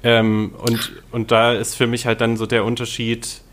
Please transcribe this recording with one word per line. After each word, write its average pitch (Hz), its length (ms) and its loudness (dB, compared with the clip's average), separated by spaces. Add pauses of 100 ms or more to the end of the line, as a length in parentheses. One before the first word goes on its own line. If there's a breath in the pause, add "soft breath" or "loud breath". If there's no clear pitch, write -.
Ähm, 110 560 2
und, 117 320 -2 (200)
und 117 200 -2
da 120 220 6
ist 110 220 -4
für 123 120 2
mich 120 180 -4
halt 113 160 0
dann 117 160 2
so 110 80 -4
der 110 200 0
Unterschied 117 760 -6 (100)